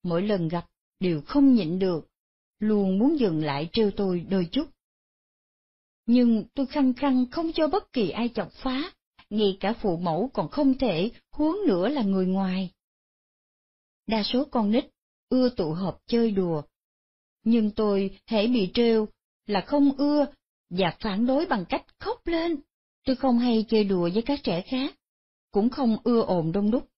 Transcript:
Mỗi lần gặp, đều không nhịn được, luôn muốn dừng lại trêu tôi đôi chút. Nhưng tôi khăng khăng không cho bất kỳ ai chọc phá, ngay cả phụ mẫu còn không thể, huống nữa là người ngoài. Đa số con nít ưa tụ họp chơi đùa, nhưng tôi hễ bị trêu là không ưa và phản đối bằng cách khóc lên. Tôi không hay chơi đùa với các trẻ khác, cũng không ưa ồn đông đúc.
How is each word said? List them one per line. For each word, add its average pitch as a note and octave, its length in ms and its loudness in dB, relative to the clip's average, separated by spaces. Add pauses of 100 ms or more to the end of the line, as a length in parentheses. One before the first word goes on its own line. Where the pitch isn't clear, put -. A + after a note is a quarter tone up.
Mỗi F3 200 -2
lần G3 260 0
gặp, E3+ 180 -6 (340)
đều E3+ 200 0
không C#4 340 4
nhịn F3+ 240 0
được, F3+ 300 -2 (500)
luôn G3+ 400 2
muốn C#4+ 200 2
dừng D#3+ 260 0
lại D3 280 -4
trêu G#3+ 180 2
tôi F#3+ 300 -2
đôi F3 320 -2
chút. D4+ 160 -4 (1400)
Nhưng A#3 380 4 (100)
tôi C4+ 120 -2
khăng C4 280 0
khăng B3+ 360 0
không E4 220 -4
cho D#4 160 0
bất F#4+ 240 -4
kỳ G3+ 180 0
ai A#3 240 -4
chọc F3 180 -6
phá, C4+ 400 -8 (380)
ngay G#3 300 0
cả G3+ 120 -2
phụ G3 240 -2
mẫu F3 380 -4
còn E3 140 -4
không C4+ 300 0
thể, G3 320 0 (200)
huống D#4 260 -2 (100)
nữa F#3+ 220 2
là C#4+ 140 -2
người F#3+ 240 0
ngoài. F#3 440 -2 (1400)
Đa G#3+ 160 -2
số B3+ 220 -2
con A3 260 -2
nít A#3 140 2 (440)
ưa B3+ 200 2
tụ E3+ 240 -2
họp F3+ 340 -6
chơi A#3 240 2
đùa, F3 320 -2 (840)
nhưng A3+ 260 4
tôi G3+ 560 0
hễ G#3+ 200 0
bị A3+ 280 0
trêu A3+ 340 2 (380)
là G3+ 140 0
không C#4+ 360 2
ưa D4 300 2 (440)
và F3 300 -2
phản G#3+ 260 -2
đối C#4+ 200 0
bằng A3+ 220 -2
cách - 160 -4 (140)
khóc - 280 -8
lên. E4 300 -2 (480)
Tôi C4 120 -2
không B3 220 2
hay A#3 300 2
chơi G#3+ 160 2
đùa F3+ 300 0
với A3+ 80 0
các C#4+ 220 -4
trẻ F#3 180 -2
khác, C4+ 320 -6 (560)
cũng G#3 200 0
không A#3+ 340 0
ưa A#3 160 4
ồn E3 320 0
đông G3+ 180 0
đúc. C4+ 260 -2